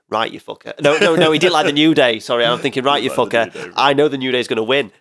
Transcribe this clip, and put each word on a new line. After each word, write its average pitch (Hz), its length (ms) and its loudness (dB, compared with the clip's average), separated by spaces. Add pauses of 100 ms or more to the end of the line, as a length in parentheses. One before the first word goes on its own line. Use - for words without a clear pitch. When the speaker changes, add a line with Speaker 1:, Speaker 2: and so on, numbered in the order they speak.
Speaker 1:
"Right, 113 240 -2
you 104 80 -14
fucker." - 420 -16
No, 147 160 4
no, 175 180 2
no, 165 180 4
he 151 60 0
didn't 180 140 2
like 160 120 2
the 147 80 0
New 156 200 4
Day, 123 260 2
sorry. 120 260 -2
I'm 120 140 0
thinking, 131 260 -4
"Right, 143 140 2
Speaker 2:
He 110 40 -4
Speaker 1:
you 127 60 -2
Speaker 2:
didn't - 100 -2
like 110 120 0
the 117 60 0
Speaker 1:
fucker, 113 180 -2 (100)
Speaker 2:
New - 40 -14
Day, - 60 -20
Speaker 1:
I 139 180 2
know 147 140 4
the 139 100 -6
New 131 140 -4
Day's 123 160 -2
gonna 110 160 -2
win 127 380 -2